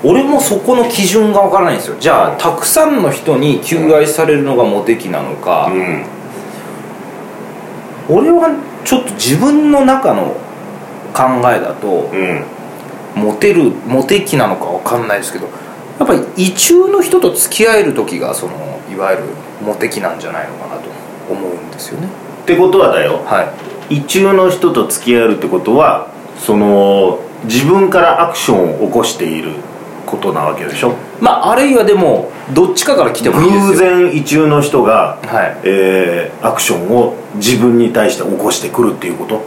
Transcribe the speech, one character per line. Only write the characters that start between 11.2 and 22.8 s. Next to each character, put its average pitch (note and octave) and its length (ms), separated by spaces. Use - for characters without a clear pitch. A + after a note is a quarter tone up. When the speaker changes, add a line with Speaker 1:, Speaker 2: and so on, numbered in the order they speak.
Speaker 1:
え G#2+ 80
だ - 140
と、 F2+ 400
Speaker 2:
う F2+ 40
ん。 F#2 280
Speaker 1:
モ G#2+ 180
テ G3+ 180
る、 E3+ 200
モ C3 160
テ G3+ 160
期 - 160
な A#2 100
の F#2+ 80
か - 120
わ F2+ 140
か - 160
ん A#2 120
な G2+ 80
い - 20
で F#2 60
す - 80
け - 80
ど、 - 80
や - 60
っ - 20
ぱ - 80
り - 80
意 F#3 160
中 F4+ 360
の G4+ 140
人 F3+ 180
と F3 120
付 - 200
き G#3+ 140
合 A3+ 80
え G#3 80
る D3+ 100
時 G2+ 280
が、 - 120
そ - 140
の、 D#2+ 60
い F#2+ 40
わ F#2+ 140
ゆ F#2 60
る - 80
モ G#2 140
テ - 140
期 G#2+ 120
な E2+ 140
ん D#2+ 60
じ - 80
ゃ - 20
な D#2 140
い C#2 40
の - 60
か - 140
な - 120
と - 80
思 F#2+ 200
う F2 60
ん - 180
で - 80
す - 80
よ D3+ 120
ね。 F3 60
Speaker 2:
っ - 40
て E3+ 100
こ F3+ 120
と F#3 100
は F3+ 120